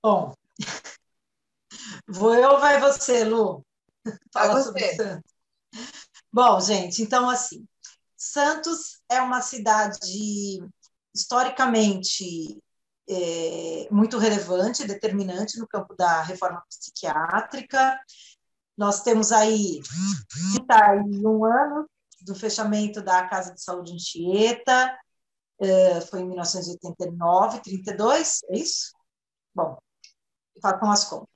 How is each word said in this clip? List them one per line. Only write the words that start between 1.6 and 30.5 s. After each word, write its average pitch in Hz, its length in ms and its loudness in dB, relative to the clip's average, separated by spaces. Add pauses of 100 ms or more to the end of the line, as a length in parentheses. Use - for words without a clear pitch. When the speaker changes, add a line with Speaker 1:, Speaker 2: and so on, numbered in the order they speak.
Speaker 1:
vou 208 260 2
eu 254 180 8
ou 277 80 8
vai 285 200 6
você, 269 440 2
Lu? 220 420 0 (680)
Speaker 2:
Vai 294 140 2
Speaker 1:
Fala 269 160 4
sobre 233 200 -4
Speaker 2:
você. 220 120 -2
Speaker 1:
Santos. 190 360 -8 (1000)
Bom, 220 260 6
gente, 185 440 -2
então, 247 260 0
assim, - 380 -6 (500)
Santos 311 840 -4 (100)
é 254 120 2
uma 254 200 -2
cidade 202 1200 -2 (500)
historicamente, 208 1500 0 (480)
é, 165 840 -6
muito 226 260 2
relevante, 202 680 0
determinante 196 720 -4
no 226 80 -10
campo - 280 -8
da 170 280 2
reforma 180 440 -6
psiquiátrica. 220 1300 -2 (760)
Nós 202 280 -2
temos 220 280 2
aí 214 500 2 (480)
trinta 208 680 4
e 202 320 -2
um 220 180 2
anos 285 400 0 (380)
do 185 120 -12
fechamento 208 680 -4
da 185 260 2
Casa 185 260 -6
de - 80 -20
Saúde 180 320 -10
Anchieta, 233 1040 0 (640)
é, 185 420 4
foi 185 200 -10
em 180 40 -8
mil 185 100 -10
novecentos 180 320 -6
e 175 40 -10
oitenta 175 340 -10
e 175 60 -8
nove, 180 500 2
trinta 190 300 -10
e 175 60 -8
dois, 277 520 2
é 185 80 -2
isso? - 360 -6 (600)
Bom, 160 240 -6 (840)